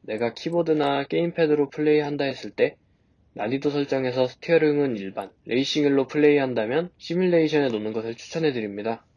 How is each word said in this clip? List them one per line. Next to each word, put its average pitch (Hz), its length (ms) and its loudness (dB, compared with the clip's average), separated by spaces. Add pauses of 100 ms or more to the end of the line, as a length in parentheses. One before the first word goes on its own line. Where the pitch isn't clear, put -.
내가 113 320 -4
키보드나 156 680 0
게임패드로 156 640 0
플레이한다 151 560 0
했을 131 260 -8
때 123 260 0 (560)
난이도 135 360 -2
설정에서 131 580 0
스티어링은 147 720 2
일반, 95 340 -10 (140)
레이싱일로 135 640 2
플레이한다면 143 920 2
시뮬레이션에 160 720 2
놓는 107 240 -4
것을 113 220 -6
추천해드립니다. 113 920 -4 (120)